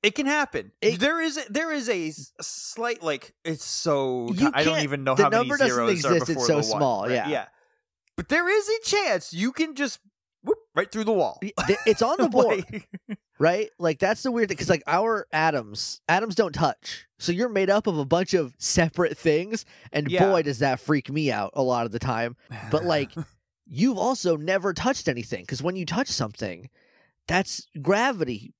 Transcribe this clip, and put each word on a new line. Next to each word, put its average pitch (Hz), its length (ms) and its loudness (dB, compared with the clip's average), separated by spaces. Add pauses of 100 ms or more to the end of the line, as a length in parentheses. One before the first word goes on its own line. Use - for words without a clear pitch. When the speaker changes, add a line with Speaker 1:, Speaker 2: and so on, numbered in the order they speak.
Speaker 1:
It 214 100 2
can 285 140 -2
happen. 262 440 -2 (100)
Speaker 2:
It 214 180 2
Speaker 1:
There 302 220 2
is 311 160 -2
a, 254 140 -10
there 320 200 -2
is 262 180 -4
a 170 200 -2
s-, 131 220 -14 (100)
slight, 226 600 -6
like, 151 320 -6 (100)
it's 160 220 -6
so 131 680 -2
Speaker 2:
You 214 200 2
Speaker 1:
I 143 100 2
don't 160 120 2
Speaker 2:
can't, 156 80 0
Speaker 1:
even 139 200 -4
know 131 120 2
Speaker 2:
the - 80 4
Speaker 1:
how 143 60 6
many 220 140 2
Speaker 2:
number 269 140 -2
doesn't 269 160 4
Speaker 1:
zeros 233 160 2
are - 20 4
Speaker 2:
exist, 175 260 2
it's 131 120 0
Speaker 1:
before 131 160 0
Speaker 2:
so 123 160 4
Speaker 1:
the 110 80 -2
one, 110 100 0
Speaker 2:
small, 117 240 2
Speaker 1:
right? 120 100 -2
Speaker 2:
yeah. 117 160 0
Speaker 1:
Yeah. 123 160 -2 (680)
But - 140 -10
there 339 200 2
is 415 200 2
a 440 100 0 (100)
chance 302 440 0
you 202 180 -2
can 311 220 -4
just 269 260 -4 (440)
whoop 440 160 0 (160)
right 185 160 -2
through 220 140 -4
the 220 80 2
wall. 160 280 0
Speaker 2:
Y-, 202 100 -8 (140)
th-, 202 220 2
it's 220 160 4
on 262 160 2
the 311 100 2
Speaker 1:
<laughs> - 0 -
Speaker 2:
board. 220 420 4
Speaker 1:
Like - 180 -12 (500)
Speaker 2:
Right? 180 300 2 (100)
Like, 160 200 0
that's 208 240 0
the 262 80 -2
weird 233 180 2
thing, 165 80 -4
'cause, - 120 -6
like, 160 180 2
our 208 460 0
atoms, 143 720 -2
atoms 196 280 2
don't 185 180 2
touch. - 540 -2 (120)
So - 120 -2
you're 220 180 0
made 190 220 0
up 208 160 4
of 170 100 0
a 143 80 -2
bunch 170 280 2
of 151 260 0
separate 165 580 0
things, 180 480 0 (260)
and 147 180 -2
Speaker 1:
Yeah. 180 200 4
Speaker 2:
boy, 175 140 4
does 139 160 -4
that 139 200 0
freak 147 320 0
me 147 200 0
out 104 240 -2
a 143 80 0
lot 123 240 2
of 104 40 -6
the 113 80 -4
time. 120 380 -4 (320)
But, 156 160 0
like, 151 260 0 (300)
Speaker 1:
<laughs> - 260 -20
Speaker 2:
you've 208 300 0
also 185 400 0
never 185 340 0
touched 208 360 0
anything, 117 400 -4
'cause 131 160 -6
when 180 120 -2
you 180 100 -6
touch 220 240 -2
something, 107 600 -6 (580)
that's - 400 -2 (140)
gravity 160 800 0